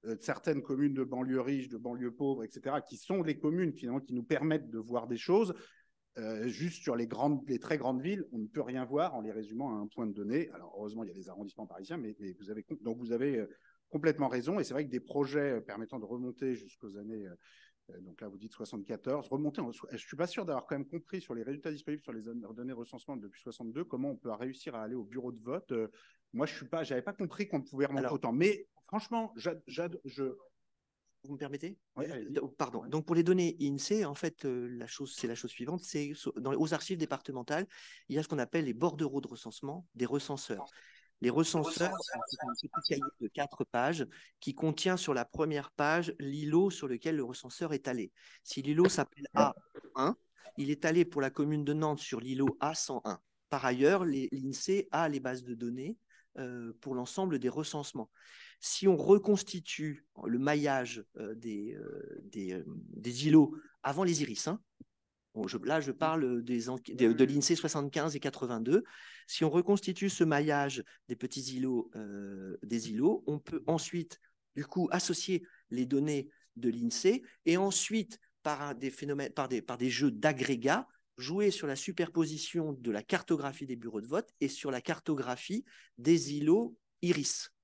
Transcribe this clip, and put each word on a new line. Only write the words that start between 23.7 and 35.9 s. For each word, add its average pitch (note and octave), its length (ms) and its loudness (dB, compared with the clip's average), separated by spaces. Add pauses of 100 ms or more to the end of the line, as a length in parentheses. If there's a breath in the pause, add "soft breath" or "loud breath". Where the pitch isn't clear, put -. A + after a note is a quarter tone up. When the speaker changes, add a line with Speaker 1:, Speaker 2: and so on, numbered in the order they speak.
Speaker 1:
comment C#3 260 -4
on A#2+ 40 -6
peut A#2 160 -8
réussir B2+ 440 -8
à A2 80 -6
aller A2+ 120 -6
au A#2+ 80 -6
bureau A#2+ 280 -8
de A2+ 100 -14
vote. C3 300 -6
Euh, A2+ 160 0 (440 soft breath)
moi, A#2+ 140 0
je D#3 100 -6
suis - 120 -12
pas, E3 160 -2
j'avais C3+ 180 -2
pas G3+ 120 -6
compris G3+ 340 -4
qu'on C#3+ 160 -2
pouvait C#3 240 0
remonter C3+ 180 0
Speaker 2:
Alors, B2+ 80 0
Speaker 1:
autant. B2+ 180 0
Mais F#3 360 4 (180)
franchement, A3+ 500 -4
j'ad-, E3 300 -4
j'ad-, E3 400 -6
je C3 300 -4 (880)
Speaker 2:
vous C#3+ 100 -12
me C3+ 60 -10
permettez ? D3 400 -8 (180)
Speaker 1:
Oui, C#3 80 -4
Speaker 2:
Juste, D#3+ 100 -8
Speaker 1:
allez-y. A2 160 -8
Speaker 2:
donc, C#3 240 -4
pardon. A#2+ 280 -4
Speaker 1:
Ouais. - 60 -12
Speaker 2:
Donc, D#3 180 -2
pour E3 80 2
les E3+ 80 6
données F3 360 4
insee, C#3+ 460 0
en C#3+ 80 -4
fait, - 320 -6
euh, B2 220 -2 (100)
la A#2 80 -10
chose, C3 320 -10
c'est B2 100 -4
la A#2 60 -2
chose A#2 160 -8
suivante, D#3 320 -6
c'est D3 320 -4